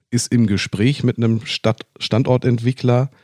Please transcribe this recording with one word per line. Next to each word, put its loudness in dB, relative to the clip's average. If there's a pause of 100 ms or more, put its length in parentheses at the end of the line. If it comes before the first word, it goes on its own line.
ist -4
im 4
Gespräch -2
mit 0
einem 0
Stadt-, -4 (140)
Standortentwickler, 0 (140)